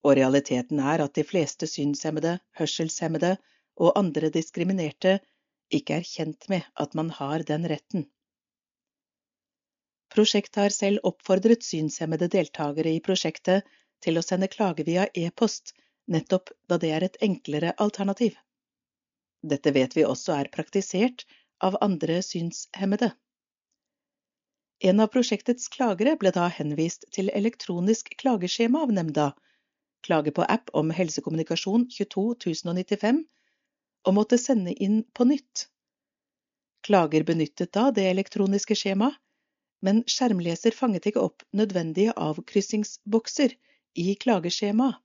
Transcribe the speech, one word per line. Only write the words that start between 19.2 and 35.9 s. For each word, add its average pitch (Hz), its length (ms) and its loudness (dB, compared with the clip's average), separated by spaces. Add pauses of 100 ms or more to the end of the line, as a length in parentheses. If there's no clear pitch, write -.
Dette 147 320 0
vet 131 240 2
vi 156 80 4
også 135 320 0
er 143 160 -4
praktisert 196 720 -2 (400)
av 190 160 0
andre 170 380 0 (100)
synshemmede. 190 840 -4 (1700)
En 196 160 6
av 220 160 4
prosjektets 247 560 0
klagere 240 480 0
ble 185 160 4
da 175 160 2
henvist 156 640 -4
til 196 160 -2
elektronisk 202 880 -2
klageskjema 233 640 0
av 247 80 0
nemnda, 156 380 2 (760)
klage 156 320 0
på 175 160 2
app - 240 -2
om 160 160 2
helsekommunikasjon 165 960 -2
tjueto 202 380 -4 (180)
tusen 170 300 -4
og - 20 -2
nittifem, 208 460 0 (840)
og 190 140 4
måtte 214 180 4
sende 220 400 0
inn 208 300 0 (100)
på 247 140 2
nytt. - 400 -4 (1120)